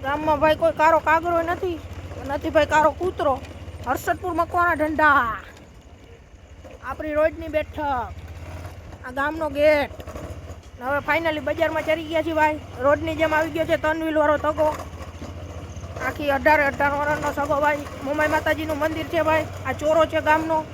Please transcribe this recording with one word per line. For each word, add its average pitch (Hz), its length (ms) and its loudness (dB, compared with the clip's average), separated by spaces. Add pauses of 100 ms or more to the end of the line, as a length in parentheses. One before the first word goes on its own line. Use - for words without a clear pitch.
ગામમાં 302 360 0
ભાઈ 311 160 4
કોઈ 320 180 2
કારો 311 260 6
કાગરો 330 440 2
નથી, 349 360 -4 (480)
નથી 294 220 -4
ભાઈ 302 160 4
કારો 302 260 4
કૂતરો. 339 420 0 (540)
હર્ષદપુર 339 460 -2
મકવાણા 339 420 2
ઢંઢા, 285 640 4 (1500)
આપણી 302 300 -6
રોડની 320 360 2
બેઠક, 302 300 -2 (1300)
આ 254 60 -12
ગામનો 302 380 -2
ગેટ. 294 420 4 (880)
ને 240 60 -10
હવે 277 220 0
finally 311 340 0
બજારમાં 311 420 0
ચડી 311 240 0
ગયા 311 160 0
છીએ 320 100 -2
ભાઈ. 302 260 2 (200)
રોડની 302 360 2
જેમ 311 180 2
આવી 311 180 2
ગયો 311 140 -2
છે 320 120 2
ત્રણ 311 260 0
વ્હીલવાળો 302 340 4
તગો. 214 300 0 (1400)
આખી 285 240 -2
અઢારે 294 320 4
અઢાર 277 360 2
વર્ષનો 294 340 0
સગો 285 280 0
ભાઈ. 294 260 2 (160)
મોમાઈ 302 320 0
માતાજીનું 311 420 0
મંદિર 311 300 -2
છે 330 160 0
ભાઈ. 311 240 2 (180)
આ 262 80 -2
ચોરો 311 320 4
છે 320 160 -2
ગામનો. 311 520 2